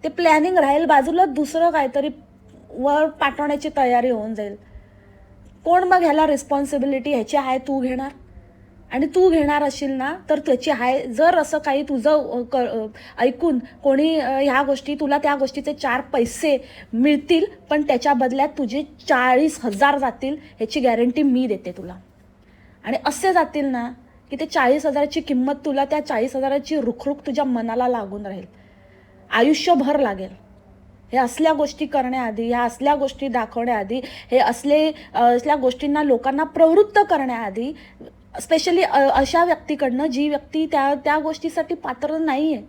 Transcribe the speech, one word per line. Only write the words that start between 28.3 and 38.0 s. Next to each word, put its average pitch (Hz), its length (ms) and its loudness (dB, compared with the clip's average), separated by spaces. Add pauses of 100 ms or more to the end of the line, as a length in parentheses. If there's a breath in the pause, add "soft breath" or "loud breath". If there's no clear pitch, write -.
आयुष्यभर 285 680 2
लागेल. 196 300 -4 (840)
हे 240 60 -2
असल्या 277 360 0
गोष्टी 285 320 -4
करण्याआधी, 247 600 -4
ह्या 240 140 -2
असल्या 254 340 0
गोष्टी 277 320 -4
दाखवण्याआधी, 233 760 -4 (300 loud breath)
हे 247 60 4
असले, 285 540 2 (220 loud breath)
अ, 240 100 2
असल्या 247 320 4
गोष्टींना 285 480 0
लोकांना 269 400 0
प्रवृत्त 330 560 4 (100)
करण्याआधी, 240 640 -2 (600 loud breath)